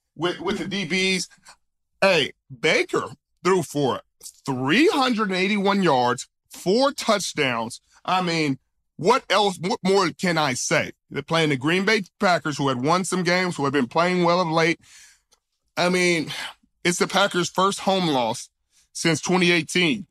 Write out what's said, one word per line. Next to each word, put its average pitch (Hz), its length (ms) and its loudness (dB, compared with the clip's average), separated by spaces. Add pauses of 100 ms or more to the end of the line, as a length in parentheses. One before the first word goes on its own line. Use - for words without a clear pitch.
(140)
with, 165 240 -4
with 185 200 -4
the 165 100 -6
D 196 180 -6
Bs. 185 420 0 (720)
Hey, 175 320 2 (280)
Baker 180 500 0 (340)
threw 180 180 2
for 131 400 -2 (420)
three 143 440 2
hundred 254 420 0
eighty-one 196 540 0
yards, 123 440 2 (220)
four 247 400 0
touchdowns. 135 920 -2 (240)
I 180 180 0
mean, 160 360 -2 (380)
what 233 340 2
else, 196 300 2
what 190 240 -4
more 190 260 2
can 170 260 -2
I 143 180 0
say? - 380 -2 (180)
They're 139 120 -8
playing 160 280 0
the 139 60 0
Green 165 280 0
Bay 220 180 2 (160)
Packers, 160 400 0
who 139 100 0
had 123 140 -2
won 170 220 2
some 185 180 -2
games, 175 340 0
who 139 80 -4
have 139 80 0
been 135 140 0
playing 175 380 0
well 175 160 2
of 170 80 -2
late. 165 320 0 (960)
I 175 140 0
mean, 175 420 0 (500)
it's 175 160 0
the 185 80 0
Packers' 185 420 0
first 190 320 0
home 190 280 0
loss 123 400 -2 (440)
since 165 280 0
twenty 180 320 2
eighteen. 160 580 0